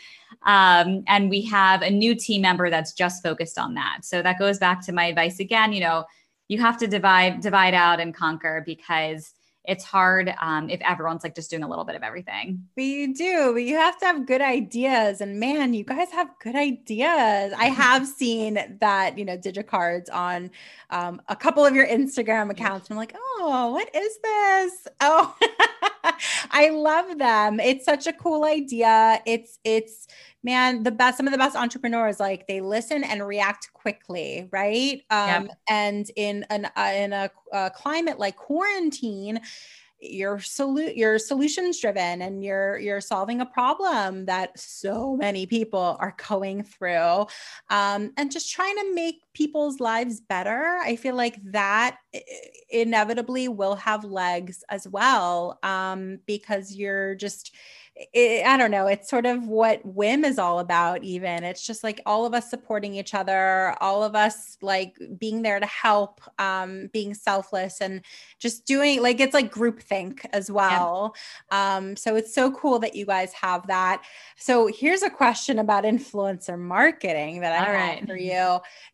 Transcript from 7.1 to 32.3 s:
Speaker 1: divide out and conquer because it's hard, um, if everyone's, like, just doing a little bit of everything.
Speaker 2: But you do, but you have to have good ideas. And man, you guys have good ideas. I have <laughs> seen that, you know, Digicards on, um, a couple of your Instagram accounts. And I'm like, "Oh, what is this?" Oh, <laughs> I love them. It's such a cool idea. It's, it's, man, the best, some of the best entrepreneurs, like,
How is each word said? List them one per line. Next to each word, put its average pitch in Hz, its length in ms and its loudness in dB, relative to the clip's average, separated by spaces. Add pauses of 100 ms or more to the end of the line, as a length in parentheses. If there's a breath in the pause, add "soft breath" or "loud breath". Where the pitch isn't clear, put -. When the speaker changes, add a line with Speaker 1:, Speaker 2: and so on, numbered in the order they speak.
Speaker 1:
divide 185 340 4
out 175 240 6
and 170 160 -4
conquer 160 500 -4
because 156 720 -4 (300)
it's 185 200 -6
hard, 185 560 4
um, 156 300 -2
if 175 100 -6
everyone's, 165 420 -2
like, 160 120 -10
just 160 160 -12
doing 160 120 -6
a 151 60 -8
little 170 160 -6
bit - 100 -8
of - 80 -12
everything. 180 720 -8
Speaker 2:
But 262 100 -4
you 277 300 -2
do, 320 380 2
but 240 120 0
you 277 120 0
have 330 240 2
to 381 60 0
have 311 180 2
good 262 160 0
ideas. 240 800 0
And 202 180 -8
man, 262 360 0
you 214 100 -4
guys 311 280 -2
have 339 180 -2 (100)
good 240 160 -6
ideas. 240 1000 0
I 226 100 2
have 262 420 4
<laughs> - 140 -14
seen 214 580 -2
that, 196 380 2
you 202 60 -8
know, 185 120 -6
Digicards 180 760 -2
on, 180 380 -4 (380 loud breath)
um, 175 400 -6
a 208 80 -4
couple 294 300 4
of 269 80 6
your 269 120 8
Instagram 220 640 0
accounts. 196 380 -6
And 214 60 -10
I'm 214 40 -8
like, 226 180 -10
"Oh, 349 560 -2
what 381 220 -4
is 415 280 -4
this?" 392 640 0 (120)
Oh, 320 400 4
<laughs> - 1120 0
I 294 200 6
love 311 480 0
them. 214 420 4
It's 269 240 2
such 294 220 2
a 330 60 -2
cool 311 320 0
idea. 226 800 4
It's, 233 360 -4
it's, 220 460 -2 (340 loud breath)
man, 254 400 2
the 240 80 0
best, 247 280 4
some 269 80 0
of 277 60 -2
the 262 60 2
best 277 160 2
entrepreneurs, 233 640 -2
like, 196 280 -4